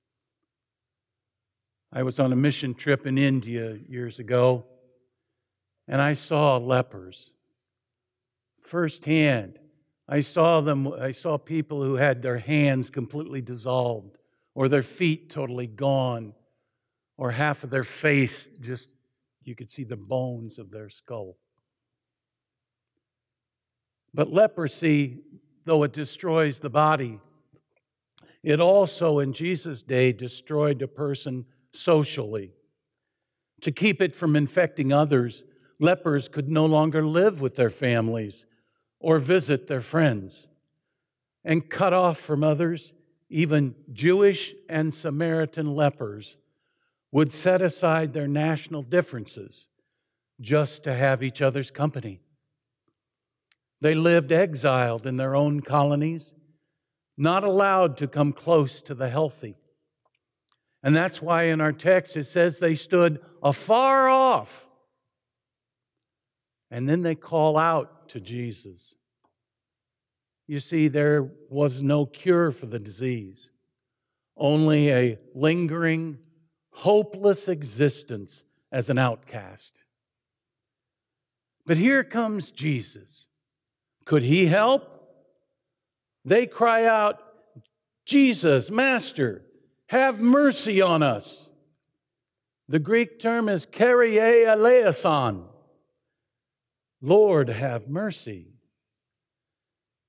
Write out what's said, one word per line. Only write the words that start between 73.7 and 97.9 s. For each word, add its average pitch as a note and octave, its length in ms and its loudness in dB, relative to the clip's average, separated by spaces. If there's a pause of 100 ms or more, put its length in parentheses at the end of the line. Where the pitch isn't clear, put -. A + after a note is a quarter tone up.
only D3+ 560 4
a B2 280 2 (160)
lingering D#3+ 880 -2 (520)
hopeless G3+ 760 0
existence B2+ 960 -4 (260)
as C3 200 -4
an B2 80 2
outcast. A2+ 840 -6 (1800)
But E3 120 0
here B3+ 260 2
comes G#3+ 480 -6
Jesus. - 760 -8 (800)
Could D3+ 180 2
he D#3+ 240 4
help? A3 420 2 (1400)
They A3 220 4
cry A3+ 400 2
out, G#3+ 360 2 (840)
"Jesus, F3 640 4
Master, A3 720 -2 (420)
have B3+ 340 2
mercy A#3+ 600 4
on E3+ 220 4
us." - 480 -4 (1200)
The C#3+ 100 0
Greek A3+ 420 0
term A3+ 280 -2
is F#3+ 180 -2
Kyrie A#3 520 4
eleison. G#3+ 1300 4 (1500)
Lord, E3 480 4
have A#2+ 400 -6
mercy. B2+ 640 -10 (1500)